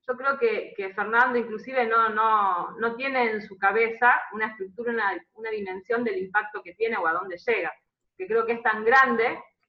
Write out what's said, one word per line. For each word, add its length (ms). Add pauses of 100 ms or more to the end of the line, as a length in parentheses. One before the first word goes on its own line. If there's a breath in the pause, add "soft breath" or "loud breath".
yo 100
creo 220
que, 380
que 180
Fernando 440
inclusive 480
no, 220
no, 720
no 180
tiene 340
en 120
su 160
cabeza 560 (180)
una 140
estructura, 460
una, 280 (140)
una 160
dimensión 540
del 140
impacto 440
que 120
tiene 220
o 100
a 60
dónde 240
llega, 360 (440)
que 100
creo 200
que 60
es 100
tan 220
grande 540 (300)